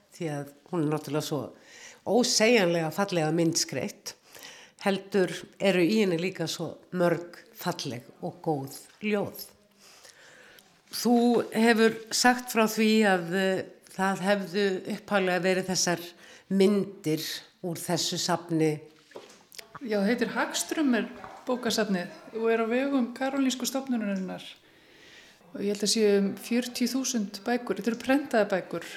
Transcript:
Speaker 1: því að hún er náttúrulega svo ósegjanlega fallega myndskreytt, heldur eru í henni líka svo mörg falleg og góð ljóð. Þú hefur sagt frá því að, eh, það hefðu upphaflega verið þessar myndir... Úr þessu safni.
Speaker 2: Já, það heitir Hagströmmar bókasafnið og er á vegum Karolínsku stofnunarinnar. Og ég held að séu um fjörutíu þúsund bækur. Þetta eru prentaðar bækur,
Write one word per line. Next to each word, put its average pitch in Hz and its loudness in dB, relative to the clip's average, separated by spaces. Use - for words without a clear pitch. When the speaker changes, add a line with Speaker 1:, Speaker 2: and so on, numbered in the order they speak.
Speaker 1:
því 165 -8
að 143 -8
hún 170 -2
er 151 2
náttúrulega 151 -2
svo 147 -4
ósegjanlega 202 4
fallega 170 0
myndskreytt, - -2
heldur 190 0
eru 185 2
í 214 4
henni 180 2
líka 170 -4
svo 156 -8
mörg 175 0
falleg 139 -6
og - -12
góð 135 -4
ljóð. 202 -4
Þú 240 2
hefur 226 4
sagt 247 2
frá 220 4
því 220 2
að, 185 4
eh, 190 0
það 190 -2
hefðu 196 0
upphaflega 190 0
verið 185 0
þessar 170 0
myndir... 185 2
Úr 170 -6
þessu 175 -2
safni. 160 0
Speaker 2:
Já, 214 -2
það 196 2
heitir 233 0
Hagströmmar 262 -2
bókasafnið 220 -2
og 226 -2
er 226 2
á 226 0
vegum 254 0
Karolínsku 262 -2
stofnunarinnar. 202 -4
Og 269 -8
ég 202 -2
held 202 -6
að 208 2
séu 208 6
um 196 2
fjörutíu 240 -2
þúsund 240 -4
bækur. 247 -2
Þetta 220 -4
eru 226 0
prentaðar 254 2
bækur, 175 -4